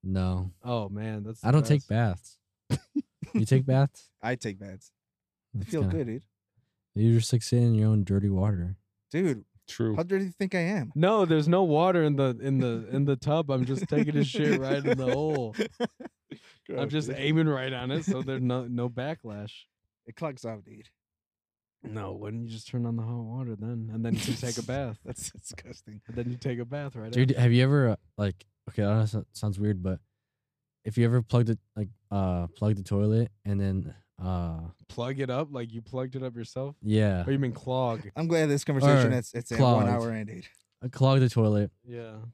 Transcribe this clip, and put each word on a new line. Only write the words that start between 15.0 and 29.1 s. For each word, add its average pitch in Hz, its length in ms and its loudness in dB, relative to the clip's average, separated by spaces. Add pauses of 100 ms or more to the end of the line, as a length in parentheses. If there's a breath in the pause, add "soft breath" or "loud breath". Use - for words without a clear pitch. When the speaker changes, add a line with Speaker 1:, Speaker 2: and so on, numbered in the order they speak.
Speaker 2:
hole. 143 440 -2
Speaker 3:
<laughs> - 240 -4 (960 loud breath)
Speaker 2:
I'm 139 140 -2
just 151 180 -2
Speaker 3:
Gross, 135 80 -6
dude. - 20 -
Speaker 2:
aiming 156 300 2
right 135 240 -2
on 127 180 -6
it, 156 140 -4
so 156 180 -2
there's 131 200 -4
no, 123 240 0
no 120 240 -4
backlash. 117 640 -10 (540)
Speaker 3:
It 113 100 -20
clogs 143 280 -10
up, 110 200 -10
dude. - 260 -20 (920)
Speaker 2:
No, 107 300 -10
why 104 180 -10
don't 117 140 -8
you 113 40 -10
just 113 200 -14
turn 120 180 -4
on 117 100 -4
the 113 60 -4
hot 117 220 -6
water 117 320 -8
then, 113 360 -8
and 113 120 -4
then 113 100 0
you 110 60 -6
can 131 140 -4
take 117 220 -6
a 117 60 -8
Speaker 3:
<laughs> 107 40 -8
Speaker 2:
bath? 123 380 -6
Speaker 3:
That's - 260 -12
disgusting. - 760 -18
Speaker 2:
And 117 100 -12
then 120 140 -4
you 120 60 -6
take 123 220 -6
a 120 60 -8
bath 139 320 -10
right 113 160 -10
Speaker 1:
Dude, 127 200 4
Speaker 2:
after. 123 100 2
Speaker 1:
have 120 100 8
you 123 100 8
ever, 135 280 6
uh, 101 60 0 (200)
like, 101 300 -2 (240)
okay, - 140 -2
I 104 160 2
know 110 40 4
that 101 280 -4